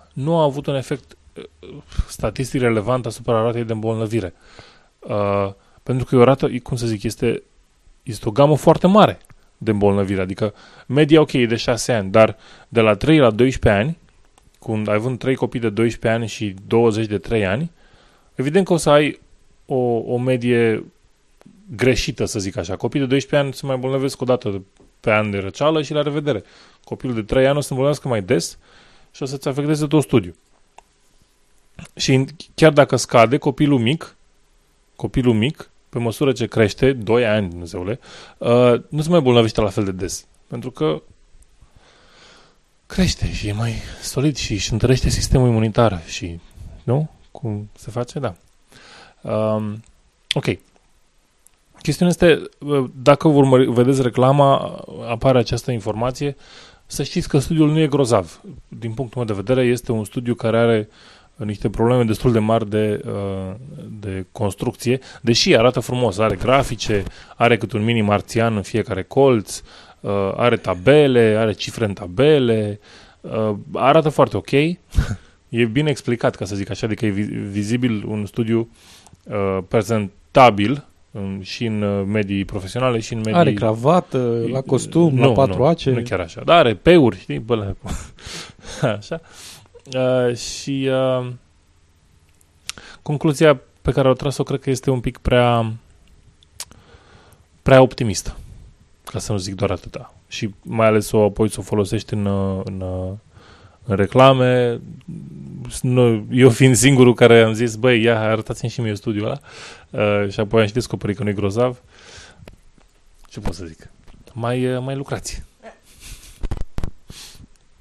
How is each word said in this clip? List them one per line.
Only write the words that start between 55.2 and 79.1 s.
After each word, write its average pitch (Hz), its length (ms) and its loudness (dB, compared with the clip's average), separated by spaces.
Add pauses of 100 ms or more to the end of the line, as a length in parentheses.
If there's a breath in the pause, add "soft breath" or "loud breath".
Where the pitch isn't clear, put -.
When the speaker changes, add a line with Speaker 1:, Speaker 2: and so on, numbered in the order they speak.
Speaker 1:
această 120 340 -2
informație, 120 640 -4 (500 loud breath)
să - 180 -8
știți 156 260 -4
că 151 100 2
studiul 156 320 2
nu 156 80 2
e 156 80 4
grozav. 113 540 0 (260)
Din 117 240 -12
punctul 120 340 -8
meu 107 100 -4
de 98 60 -8
vedere, 127 260 2
este 120 240 -2
un 110 120 -2
studiu 120 320 -4
care 113 220 0
are 113 320 2 (460 soft breath)
niște 104 340 -6
probleme 117 340 2
destul 110 280 0
de 113 80 4
mari 110 300 0
de, 107 360 -2
uh, 98 480 -8 (460)
de 95 320 -8
construcție, 117 680 -4 (220 loud breath)
deși 120 340 2
arată 123 240 4
frumos, 120 380 -2
are 107 180 0
grafice, 110 680 0 (320 loud breath)
are 117 220 4
câte 107 200 -6
un 104 60 -2
mini 117 180 0
marțian 110 540 0
în 104 60 -2
fiecare 95 420 -4
colț, 131 580 0 (380 loud breath)
uh, 101 360 -2
are 117 220 2
tabele, 117 800 4
are 110 160 0
cifre - 320 -6
în 101 80 -4
tabele, 110 840 0 (420 loud breath)
uh, 110 320 -4 (200)
arată 147 360 4
foarte 139 280 2
ok, - 140 -8
<laughs> - 1000 -4
e 120 160 2
bine 135 240 0
explicat, 123 460 -2
ca 110 100 -8
să 98 100 -8
zic 98 140 -6
așa, 101 160 -6
adică 107 200 -4
e 107 40 2
vi-, 104 300 -4 (100)
vizibil 107 580 -2
un 107 180 -6
studiu, 113 440 -4 (540 soft breath)